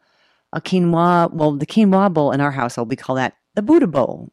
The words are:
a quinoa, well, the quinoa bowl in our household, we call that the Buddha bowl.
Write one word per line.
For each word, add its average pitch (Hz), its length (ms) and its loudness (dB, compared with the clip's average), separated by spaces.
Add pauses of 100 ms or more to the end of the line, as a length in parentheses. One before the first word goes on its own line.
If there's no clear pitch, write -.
(520)
a 160 80 -6
quinoa, 175 720 2
well, 151 200 0
the 143 140 -6
quinoa 196 480 2
bowl 147 180 2
in 135 80 0
our 143 120 0
household, 120 360 -6
we 127 80 -6
call 131 200 -6
that 127 200 -4 (200)
the 208 60 -4
Buddha 277 260 2
bowl. 139 440 -4